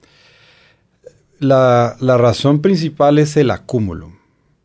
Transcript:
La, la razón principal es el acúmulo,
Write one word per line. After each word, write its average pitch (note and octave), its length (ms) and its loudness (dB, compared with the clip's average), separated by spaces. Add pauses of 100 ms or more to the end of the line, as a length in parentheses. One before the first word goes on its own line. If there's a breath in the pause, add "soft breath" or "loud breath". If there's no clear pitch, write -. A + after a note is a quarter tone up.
(1400 soft breath)
La, B2+ 600 0
la B2+ 180 0
razón C#3 440 0
principal D3+ 560 0
es D3+ 200 0
el C#3 120 2
acúmulo, F#2 600 -6 (540)